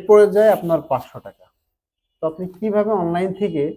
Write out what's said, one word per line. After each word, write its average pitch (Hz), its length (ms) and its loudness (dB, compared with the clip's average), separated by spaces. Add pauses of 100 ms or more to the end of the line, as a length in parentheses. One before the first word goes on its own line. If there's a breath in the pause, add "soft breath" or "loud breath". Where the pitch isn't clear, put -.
পড়ে 208 280 8
যায় 214 220 4
আপনার 165 220 -2 (100)
পাঁচশো 123 300 -6
টাকা। - 260 -20 (720)
তো - 80 -14
আপনি 170 180 -10 (120)
কিভাবে 208 340 -2
অনলাইন 180 420 -2
থেকে 170 300 -4 (140)